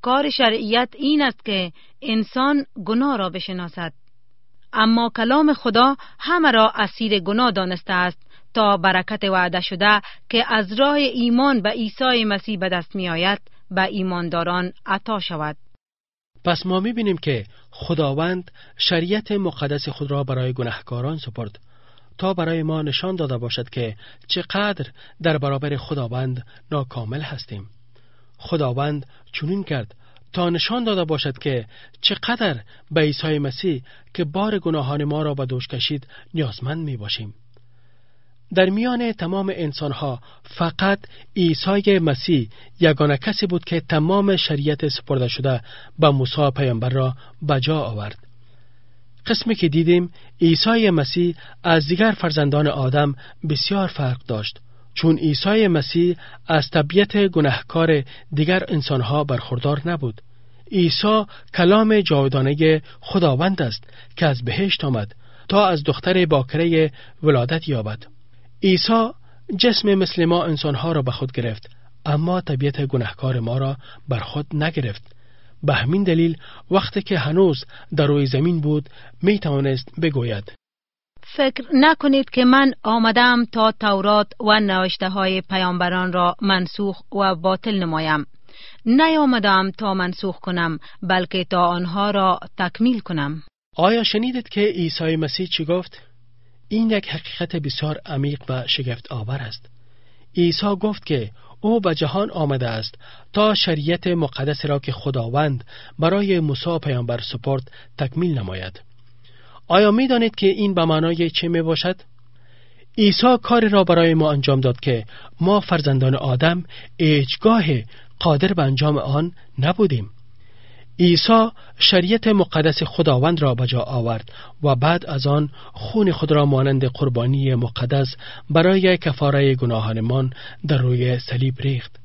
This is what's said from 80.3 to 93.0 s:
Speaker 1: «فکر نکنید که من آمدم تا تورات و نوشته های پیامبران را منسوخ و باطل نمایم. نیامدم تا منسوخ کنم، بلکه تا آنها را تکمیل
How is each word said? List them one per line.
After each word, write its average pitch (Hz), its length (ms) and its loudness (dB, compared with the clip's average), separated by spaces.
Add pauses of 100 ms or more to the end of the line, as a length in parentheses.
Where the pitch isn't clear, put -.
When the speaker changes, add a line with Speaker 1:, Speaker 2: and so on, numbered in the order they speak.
Speaker 1:
«فکر 269 360 -2
نکنید 277 580 4
که 247 140 2
من 262 280 6 (100)
آمدم 233 640 4
تا 220 280 2
تورات 208 540 2 (140)
و 214 200 4
نوشته 185 480 0
های 190 320 -2
پیامبران 180 720 -2
را 180 300 2
منسوخ 196 580 -2 (140)
و 196 200 2
باطل 190 440 -2
نمایم. 156 480 0 (600)
نیامدم 247 840 4
تا 196 240 -4
منسوخ 180 440 -4
کنم، 170 400 -2 (240)
بلکه 185 420 0
تا 180 220 2
آنها 180 440 -2
را 190 300 2 (180)
تکمیل 220 420 0